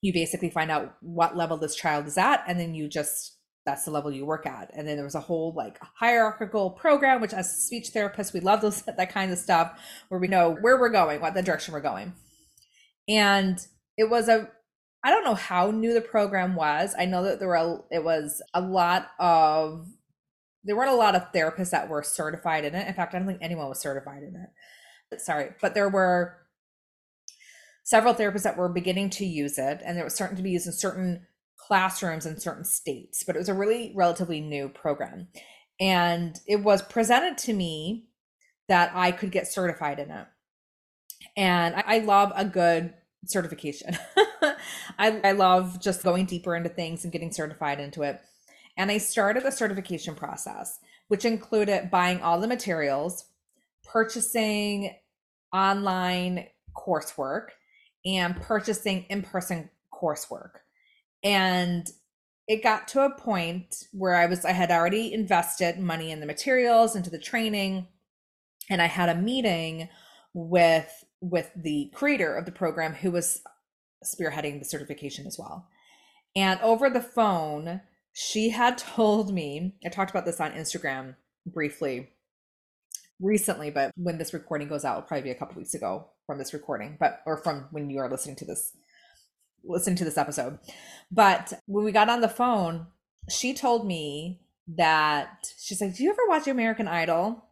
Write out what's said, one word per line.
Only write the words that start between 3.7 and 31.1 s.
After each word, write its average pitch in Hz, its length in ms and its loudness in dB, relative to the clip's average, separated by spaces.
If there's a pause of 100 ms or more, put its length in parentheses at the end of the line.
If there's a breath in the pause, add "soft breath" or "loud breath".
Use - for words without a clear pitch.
the 165 60 -6
level 147 220 -2
you 135 120 -8
work 156 220 -4
at. 120 280 -10
And 151 120 -8
then 151 100 -4
there 143 80 -6
was 143 120 -8
a 151 40 -2
whole, 165 360 -4
like, 110 220 -8 (200)
hierarchical 214 720 2
program, 277 500 4
which 214 140 -4
as 185 180 -4
a - 40 -6
speech - 320 -4
therapist, 202 440 -4
we 180 80 -2
love 202 200 4
those, 208 220 0
<laughs> - 140 -6
that 185 160 -2
kind 190 200 -2
of 175 60 -2
stuff 170 400 2 (300 loud breath)
where 185 120 -4
we 180 80 0
know 175 320 6
where 247 180 6
we're 247 100 4
going, 160 320 4
what 165 140 -2
the 185 80 0
direction 165 320 -2
we're 147 60 -6
going. 139 320 -6 (960 soft breath)
And 196 500 4 (380)
it 220 120 4
was 226 200 2
a, 226 200 4 (540)
I 262 80 4
don't 403 140 6
know 240 100 2
how 185 360 2
new 220 240 0
the 233 60 4
program 196 540 0
was. 160 440 0
I 180 80 2
know 185 180 0
that 190 140 0
there 190 100 -2
were, 175 60 2
a, 165 240 2 (120)
it 160 140 0
was 156 380 0 (100)
a 180 80 2
lot 185 480 2 (100)
of, 160 680 4 (760)
there 208 140 0
weren't 262 140 4
a 262 40 6
lot 214 200 6
of 180 180 0
therapists 170 380 0
that 160 180 0
were 151 140 -4
certified 156 600 -2
in 147 100 -4
it. 190 120 -4
In 190 80 -8
fact, 180 200 -4
I 180 40 -2
don't 185 80 -2
think 180 140 -6
anyone 160 280 -6
was 135 120 -10
certified 139 420 -8
in 175 140 -14
it. - 840 -18
Sorry, 151 300 -4 (120)
but 196 120 0
there 202 140 4
were 180 480 2 (1500 loud breath)
several 233 320 6
therapists 208 280 0
that 196 160 -2
were 180 100 0
beginning 180 400 -2
to 196 160 -6
use 147 320 -4
it, 139 260 -2
and 175 160 -6
it 165 60 -4
was - 100 -8
starting 190 220 -4
to 185 60 -6
be 190 80 -2
used 175 160 -2
in 170 80 -8
certain 180 520 -4 (300)